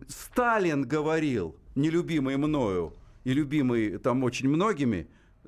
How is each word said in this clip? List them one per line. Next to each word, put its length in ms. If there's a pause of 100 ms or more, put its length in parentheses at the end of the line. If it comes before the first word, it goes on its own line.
Сталин 760
говорил, 720 (180)
нелюбимый 640
мною 580 (300)
и 80
любимый 640
там 240
очень 260
многими, 640 (380)